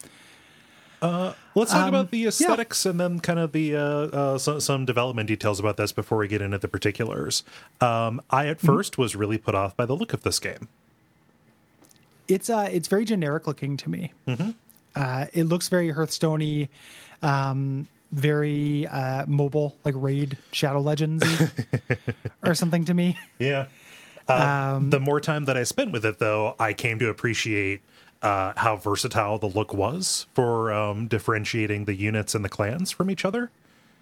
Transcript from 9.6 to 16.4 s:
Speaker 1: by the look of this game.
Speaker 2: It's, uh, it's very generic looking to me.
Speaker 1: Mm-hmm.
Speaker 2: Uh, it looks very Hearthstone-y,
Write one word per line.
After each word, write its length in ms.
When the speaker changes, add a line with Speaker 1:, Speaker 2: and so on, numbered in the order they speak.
Speaker 1:
by 80
the 100
look 200
of 80
this 160
game. 300
Speaker 2:
It's, 220
uh, 220
it's 180
very 160
generic 420
looking 320
to 120
me. 220
Speaker 1:
Mm-hmm. 240
Speaker 2:
Uh, 360
it 120
looks 240
very 220
Hearthstone-y, 800